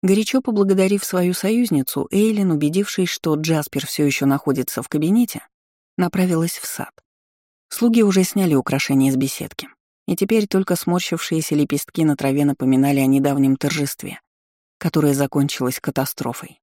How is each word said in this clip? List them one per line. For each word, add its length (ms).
Горячо 380
поблагодарив 640
свою 300
союзницу, 760
Эйлин, 400
убедившись, 580
что 280
Джаспер 500
всё 180
ещё 220
находится 560
в 60
кабинете, 580
направилась 640
в 80
сад. 260
Слуги 340
уже 220
сняли 300
украшения 560
из 60
беседки, 520
и 80
теперь 320
только 260
сморщившиеся 800
лепестки 500
на 120
траве 280
напоминали 540
о 80
недавнем 500
торжестве, 640
которое 360
закончилось 640
катастрофой. 840